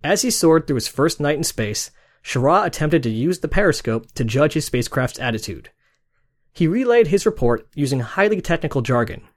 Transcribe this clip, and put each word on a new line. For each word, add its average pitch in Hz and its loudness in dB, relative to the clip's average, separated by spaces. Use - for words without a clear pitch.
As 190 0
he 247 0
soared 160 4
through 143 -2
his 113 -4
first 151 -2
night 147 0
in 139 -4
space, - -6
Schirra 160 2
attempted 151 0
to 120 -2
use 135 -2
the 156 -6
periscope 135 0
to - -4
judge 131 2
his 156 -2
spacecraft's 127 -4
attitude. 110 -6
He 165 0
relayed 233 4
his 190 0
report 120 0
using 139 -2
highly 196 0
technical 156 -2
jargon. 120 -2